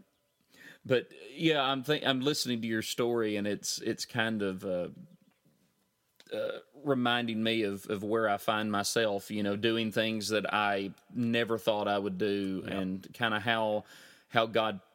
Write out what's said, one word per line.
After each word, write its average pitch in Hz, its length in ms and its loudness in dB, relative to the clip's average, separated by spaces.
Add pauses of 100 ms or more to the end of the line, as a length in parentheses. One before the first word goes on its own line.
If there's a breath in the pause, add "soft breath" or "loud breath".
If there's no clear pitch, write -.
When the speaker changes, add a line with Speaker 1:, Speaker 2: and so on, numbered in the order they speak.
(840 loud breath)
Speaker 1:
but 120 220 2 (260)
yeah, 151 300 2
I'm 135 200 2
think, 147 220 0
I'm 135 140 2
listening 123 420 0
to 113 60 -4
your 113 140 0
story, 117 560 0
and 101 100 -2
it's, 98 320 -4
it's - 240 -4
kind 113 380 -2
of, 95 240 -4
uh, 90 240 -2 (1400)
uh, - 260 -4 (240)
reminding 120 580 2
me 113 220 2
of, 101 260 -2
of 104 140 -2
where 110 240 2
I 101 80 4
find 107 340 0
myself, 101 640 0
you 104 120 -2
know, 101 120 0
doing 113 380 0
things 110 360 0
that 104 240 0
I 101 380 0 (220)
never 117 440 0
thought 104 300 0
I 101 100 2
would 98 200 -2
do, 101 500 -2
Speaker 2:
Yeah. 98 120 -4
Speaker 1:
and 95 340 -6
kinda 110 260 0
how, 107 460 0 (420 loud breath)
how 117 180 4
God 110 360 0 (140)